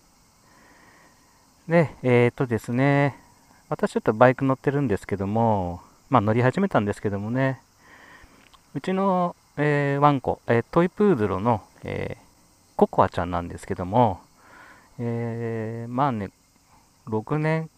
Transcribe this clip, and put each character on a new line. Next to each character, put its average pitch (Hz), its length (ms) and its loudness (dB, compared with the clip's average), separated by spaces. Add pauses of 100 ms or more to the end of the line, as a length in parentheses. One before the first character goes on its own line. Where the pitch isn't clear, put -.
(1700)
で、 160 340 2
え 123 260 4
ー 120 40 2
っ - 20 -20
と 139 140 -2
で 117 120 -2
す - 120 -8
ね、 139 500 2 (460)
私 - 240 -4
ち - 60 -6
ょ - 20 0
っ - 40 0
と 120 100 2
バ 123 160 6
イ 131 60 2
ク 139 100 -2
乗 131 80 2
っ 131 40 -2
て - 140 -2
る 139 80 -2
ん 143 80 0
で 104 80 0
す - 100 -8
け 101 120 -6
ど 98 100 -4
も、 101 540 0 (280)
ま 127 100 2
あ、 - 20 4
乗 104 100 0
り 113 100 0
始 127 200 0
め 196 80 0
た - 100 0
ん 104 60 0
で 101 80 -2
す - 80 -12
け 110 80 -4
ど 98 100 -4
も 104 100 -8
ね、 131 320 -2 (1120)
う 147 60 -8
ち 190 140 -4
の、 185 420 0 (220)
え 143 400 0
ー、 - 20 -2
ワ 147 120 6
ン 135 100 0
コ、 - 260 -4
え 117 120 4
ー、 117 120 -2
ト 170 100 2
イ 180 80 2
プ 208 220 2
ー 170 60 4
ド 107 100 0
ル 95 140 -4
の、 110 200 0 (220)
え 95 340 -6
ー、 - 60 -20 (540)
コ 208 100 6
コ - 160 2
ア 95 60 2
ち - 100 -6
ゃ 87 60 -2
ん 87 60 -6
な 87 100 -2
ん 87 80 -10
で 92 80 -12
す - 100 -16
け 98 80 -6
ど 90 100 -6
も、 101 360 2 (760)
え 117 920 -6
ー、 - 20 -14
ま 127 160 -2
あ 135 60 -2
ね、 101 160 -6 (760)
六 110 320 -4
年、 160 400 -2